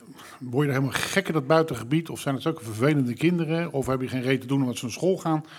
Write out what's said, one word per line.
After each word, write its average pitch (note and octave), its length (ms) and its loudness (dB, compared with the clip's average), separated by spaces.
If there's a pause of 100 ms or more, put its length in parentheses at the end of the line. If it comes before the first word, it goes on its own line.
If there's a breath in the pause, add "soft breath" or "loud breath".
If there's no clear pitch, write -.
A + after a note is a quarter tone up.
(380 loud breath)
word B2+ 280 0
je C#3 60 2
er B2+ 80 2
helemaal C3 200 0
gek - 260 0
in F3+ 60 -2
dat D3+ 140 0
buitengebied? D#3+ 640 2
Of A2+ 100 -8
zijn C#3 140 -2
het A#2+ 80 -4
zulke D#3 220 -4
vervelende A#2+ 500 2
kinderen? E3 580 0
Of C3+ 140 -2
heb B2+ 140 0
je B2+ 80 -4
geen B2+ 140 -4
reet C3 180 2
te A2+ 60 -12
doen C#3 140 2
omdat B2 160 0
ze - 80 -10
naar A2+ 100 -6
school F3+ 220 0
gaan? D#3 280 -2 (140 loud breath)